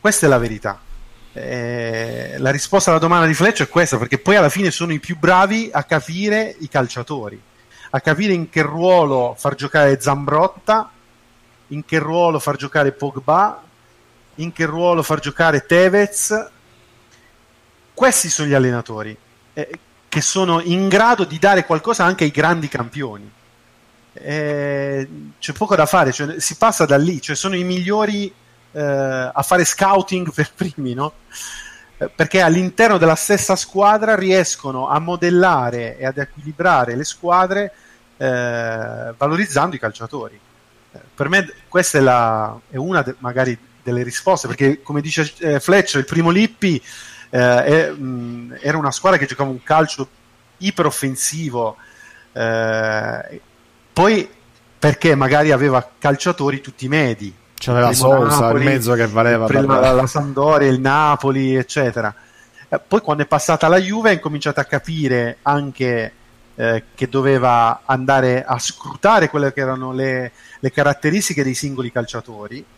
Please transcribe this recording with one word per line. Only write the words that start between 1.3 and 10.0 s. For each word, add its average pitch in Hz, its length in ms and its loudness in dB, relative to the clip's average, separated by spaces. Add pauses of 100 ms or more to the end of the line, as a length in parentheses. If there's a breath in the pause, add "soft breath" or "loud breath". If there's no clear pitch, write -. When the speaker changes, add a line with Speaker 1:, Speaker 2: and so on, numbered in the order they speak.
Speaker 1:
Eh, 120 1040 -8
la 135 140 0
risposta 180 400 0
alla 160 100 4
domanda 170 260 4
di 160 80 2
Fleccio 190 280 2
è 139 60 -2
questa, 165 280 0
perché 120 220 -2
poi 196 180 2
alla 160 140 4
fine 185 200 -2
sono 170 220 -6
i 151 80 -4
più 175 180 -10
bravi 196 540 2
a 147 120 -2
capire 208 760 -2
i 151 80 -12
calciatori, 120 720 -6 (500 loud breath)
a 139 100 -2
capire 185 340 0
in 165 160 -4
che 160 100 -2
ruolo 147 760 2
far 143 180 -4
giocare 143 460 2